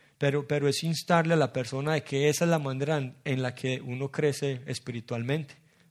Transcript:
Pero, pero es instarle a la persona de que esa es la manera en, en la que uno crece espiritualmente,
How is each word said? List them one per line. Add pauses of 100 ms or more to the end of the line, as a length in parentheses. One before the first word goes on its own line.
(180)
Pero,
pero
es
instarle
a
la
persona
de
que
esa
es
la
manera
en, (100)
en
la
que
uno
crece
espiritualmente, (340)